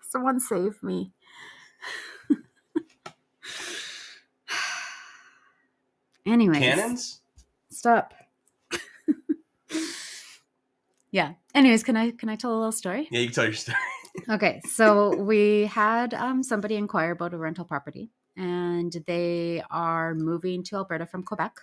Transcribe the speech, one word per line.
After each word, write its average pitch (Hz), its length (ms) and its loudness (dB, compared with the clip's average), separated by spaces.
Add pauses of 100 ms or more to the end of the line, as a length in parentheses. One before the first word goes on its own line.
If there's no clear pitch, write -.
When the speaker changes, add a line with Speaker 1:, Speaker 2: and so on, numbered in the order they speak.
Speaker 1:
Someone 254 360 0
save 202 460 -2
me. 185 260 -4 (1200)
<laughs> - 40 4 (4000)
Anyways. 202 320 6
Speaker 2:
Cannons? 208 600 2 (500)
Speaker 1:
Stop. - 480 2
<laughs> - 1600 -8 (1400)
Yeah. 170 240 0 (200)
Anyways, 247 300 8
can 226 120 2
I, 226 140 2
can 233 180 -8
I 214 60 -4
tell 233 180 -4
a 220 60 0
little 220 140 -2
story? 220 360 -4
Speaker 2:
Yeah, 120 120 0
you 123 80 2
can 117 80 -8
tell 123 80 4
your 107 80 2
story. - 300 -6
<laughs> - 460 -12
Speaker 1:
Okay. 214 400 0
So 208 460 6
we 208 520 4
had, 226 460 0
um, 262 300 -2
somebody 214 320 -2
inquire 202 380 0
about 170 220 -6
a - 40 -8
rental 160 260 -6
property, 170 460 -10 (260)
and 175 560 -4 (140)
they 170 640 -2
are 165 460 -2
moving 170 480 -4
to 202 120 -8
Alberta 170 300 -6
from 185 160 -10
Quebec. 208 300 -6 (100)